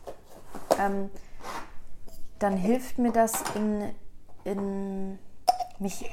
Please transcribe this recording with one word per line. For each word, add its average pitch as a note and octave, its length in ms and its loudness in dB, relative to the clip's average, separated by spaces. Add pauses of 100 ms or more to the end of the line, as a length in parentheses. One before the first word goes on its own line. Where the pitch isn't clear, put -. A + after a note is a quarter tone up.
(800)
ähm, G3 300 2 (1300)
dann G3+ 160 4
hilft A3 440 2
mir A#3+ 120 6
das, A3+ 220 6 (220)
in, G#3 280 2 (600)
in G3 760 -2 (600)
mich - 340 -2